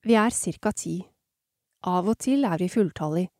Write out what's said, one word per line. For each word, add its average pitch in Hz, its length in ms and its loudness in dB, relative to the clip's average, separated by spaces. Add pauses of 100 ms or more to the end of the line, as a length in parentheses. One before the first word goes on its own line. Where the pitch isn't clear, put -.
Vi 226 100 6
er 220 160 2
cirka - 400 -4
ti. 170 300 -6 (800)
Av 180 240 0
og 226 160 2
til 269 240 2
er 170 140 0
vi 180 100 -2
fulltallig. 175 560 0 (120)